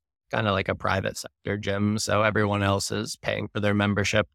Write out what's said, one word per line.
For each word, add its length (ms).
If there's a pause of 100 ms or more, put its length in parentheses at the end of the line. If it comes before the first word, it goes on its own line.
(320)
kinda 220
like 160
a 60
private 420
sector 400
gym. 420
So 240
everyone 400
else 280
is 260
paying 320
for 100
their 140
membership 600